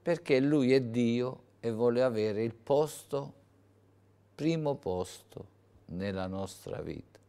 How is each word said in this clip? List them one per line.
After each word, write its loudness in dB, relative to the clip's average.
perché 2
Lui 4
è 6
Dio -2
e -4
vuole 2
avere 0
il -4
posto, -2
primo 0
posto -6
nella -6
nostra -8
vita. -12